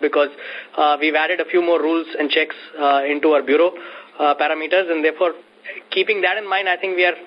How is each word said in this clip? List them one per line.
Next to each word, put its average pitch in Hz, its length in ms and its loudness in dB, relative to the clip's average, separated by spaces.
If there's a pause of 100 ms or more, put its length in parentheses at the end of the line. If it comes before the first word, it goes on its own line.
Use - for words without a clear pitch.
Because, 147 300 2 (480)
uh, 151 200 4
we've 151 160 0
added 160 260 0
a 160 40 -4
few 180 160 2
more 170 180 2
rules 160 280 0 (120)
and 147 120 -2
checks, 156 260 0 (240)
uh, 139 240 4
into 147 280 0
our 143 100 4
bureau, 156 300 4 (460)
uh, 147 220 2
parameters, 156 500 0
and 160 140 0
therefore, 160 280 0 (580)
keeping 190 320 0
that 185 160 0
in 208 100 -8
mind, 190 180 -2
I 180 120 0
think 185 180 -4
we 180 80 2
are 175 120 0 (100)